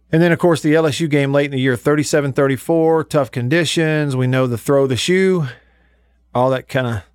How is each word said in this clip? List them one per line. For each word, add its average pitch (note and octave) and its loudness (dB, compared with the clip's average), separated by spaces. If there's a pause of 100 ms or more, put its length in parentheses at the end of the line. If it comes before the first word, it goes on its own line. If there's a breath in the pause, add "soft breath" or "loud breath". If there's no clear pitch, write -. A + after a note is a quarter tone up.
(120)
And D#3+ 2
then, F3 4
of D#3+ 0
course, E3+ 2
the D3+ 2
L D#3+ 4
S C#3+ -2
U E3 -2
game C#3 0
late C#3+ 2
in C#3 -8
the C3 -2
year, B2+ 2
thirty-seven D3 0
thirty-four, D#3+ 0
tough C#3 -2
conditions. D3+ -2
We B2+ 0
know C3 0
the A#2+ -4
throw C#3 2
the C3 -2
shoe, F#3 0 (880 loud breath)
all B2+ 2
that B2+ -6
kinda A#2+ -4 (120)